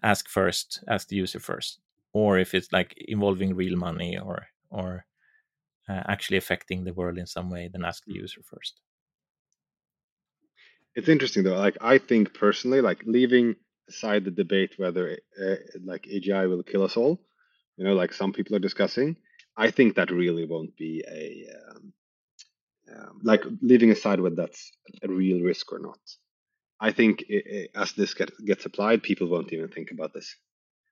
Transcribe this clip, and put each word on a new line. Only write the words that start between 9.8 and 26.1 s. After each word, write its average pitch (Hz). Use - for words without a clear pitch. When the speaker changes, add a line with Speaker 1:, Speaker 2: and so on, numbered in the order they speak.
Speaker 2:
It's 120
interesting 127
though. 92
Like, 98
I 120
think 113
personally, 123
like, 95
leaving 120
aside 104
the 95
debate 92
whether, 90
uh, 95
like, 92
A 98
G 95
I 95
will 90
kill -
us 95
all, 139
you 92
know, 98
like, 90
some 98
people 104
are 101
discussing, 104
I 113
think 110
that 90
really 87
won't 80
be 80
a, 80
um, -
um, -
like, 110
leaving 120
aside 101
whether 90
that's -
a 98
real 92
risk 87
or 85
not. 82